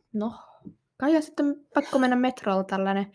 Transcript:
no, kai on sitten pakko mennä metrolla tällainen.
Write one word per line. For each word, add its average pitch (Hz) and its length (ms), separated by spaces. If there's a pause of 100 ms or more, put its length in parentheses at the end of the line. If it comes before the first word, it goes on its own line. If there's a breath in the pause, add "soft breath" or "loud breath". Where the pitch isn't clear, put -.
(140)
no, 220 200 (640 loud breath)
kai 302 200
on 302 60
sitten 294 520
pakko 285 240
mennä 254 180
metrolla 247 480
tällainen. 196 500